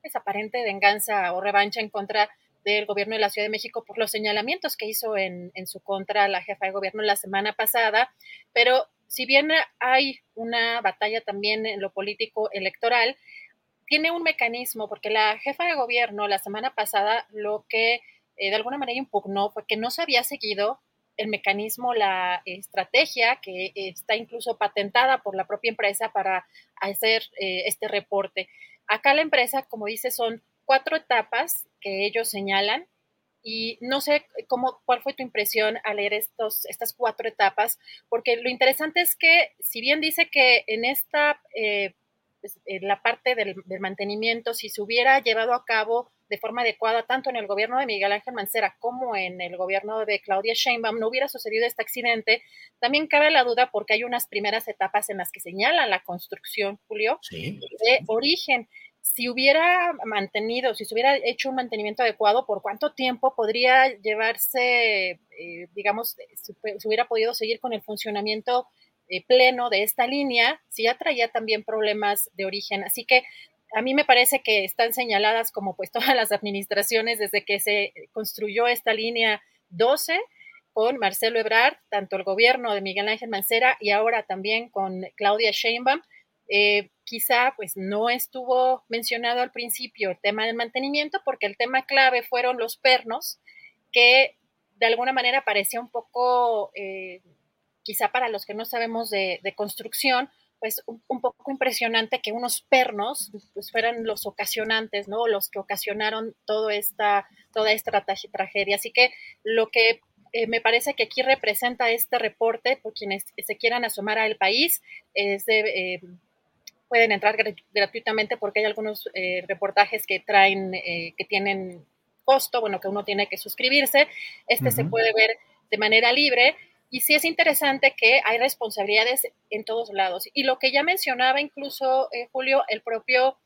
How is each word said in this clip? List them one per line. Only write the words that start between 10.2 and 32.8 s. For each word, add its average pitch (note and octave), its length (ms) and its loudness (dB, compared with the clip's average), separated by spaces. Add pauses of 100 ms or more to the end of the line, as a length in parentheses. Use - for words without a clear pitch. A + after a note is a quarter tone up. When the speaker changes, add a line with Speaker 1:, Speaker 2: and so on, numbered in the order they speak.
Speaker 1:
una A#3 460 -2
batalla G#3+ 400 0
también G#3 440 -2
en G3+ 160 -4
lo G3 100 -4
político G#3 600 -4
electoral, A#3 680 0 (680)
tiene D#4 240 0
un E4+ 120 -4
mecanismo, A#3+ 680 -4
porque G#3 200 -8
la G#3+ 300 2
jefa C#4 260 -4
de E4+ 100 0
gobierno A#3 520 -2
la G3 120 0
semana G#3+ 360 -6
pasada G#3+ 560 0
lo G#3+ 380 -6
que, A3+ 320 0 (340)
eh, G3 140 -4
de G3 60 0
alguna A#3 220 -4
manera B3 220 -4
impugnó G3 500 -2
fue - 160 -10
que G#3+ 120 -4
no A3+ 140 -4
se - 100 -6
había C4+ 220 2
seguido G#3+ 560 -4 (360)
el G#3+ 140 -4
mecanismo, G#3+ 680 -2
la F#3 500 0
estrategia A3+ 960 -2
que F#3 340 -10
está G3 400 -4
incluso A#3 420 -8
patentada A#3+ 640 2
por G3 160 -8
la F#3+ 120 -4
propia G#3 220 -4
empresa A3 420 -2
para F#3+ 340 -2 (340)
hacer, A3 440 0 (160)
eh, F#3 260 -4
este G#3+ 220 -4
reporte. G3 600 -4 (380)
Acá A3 260 4
la D4+ 80 4
empresa, C4+ 420 0
como G#3+ 240 -10
dice, A3+ 240 -4
son A3+ 320 -4 (220)
cuatro C4+ 320 2
etapas B3 720 -2 (140)
que G3 240 -4
ellos A3+ 240 -2
señalan G3+ 560 -2 (560)